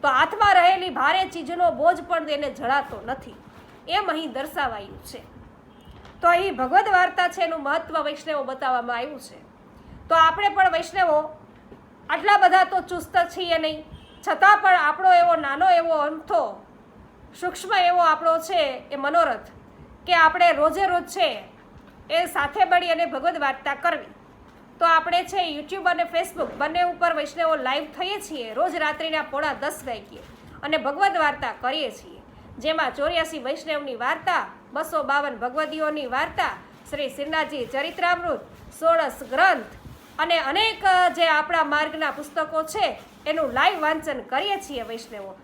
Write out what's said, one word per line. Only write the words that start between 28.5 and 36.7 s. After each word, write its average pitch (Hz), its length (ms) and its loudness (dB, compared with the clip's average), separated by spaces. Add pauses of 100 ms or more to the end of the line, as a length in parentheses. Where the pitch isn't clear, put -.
રોજ 311 220 -2
રાત્રિના 311 460 -4
પોણા 294 320 -4
દસ 277 340 -8
વાગ્યે - 320 -12 (440)
અને 302 140 -2
ભગવદ્ 359 400 0
વાર્તા 277 440 0
કરીએ 262 300 -4
છીએ, - 300 -20 (360)
જેમાં 302 380 -2
ચોર્યાસી 320 440 -2
વૈષ્ણવની 285 560 -6
વાર્તા, 294 500 -2 (280)
બસો 294 300 -4
બાવન 277 320 0
ભગવદીઓની 302 680 -4
વાર્તા, 277 520 -4 (320)